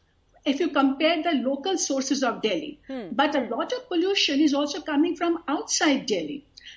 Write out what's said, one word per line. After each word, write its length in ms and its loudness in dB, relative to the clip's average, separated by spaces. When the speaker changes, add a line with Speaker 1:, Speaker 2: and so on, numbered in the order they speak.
Speaker 1:
if 140 2
you 100 0
compare 520 2
the 100 0
local 440 0
sources 460 -2
of 180 -2
Delhi. 460 -2
Speaker 2:
Hmm. 260 -10
Speaker 1:
But 220 2
a 200 -2
lot 200 -4
of 140 -6
pollution 520 2
is 140 4
also 260 -2
coming 340 0
from 320 -2
outside 600 0
Delhi, 400 -4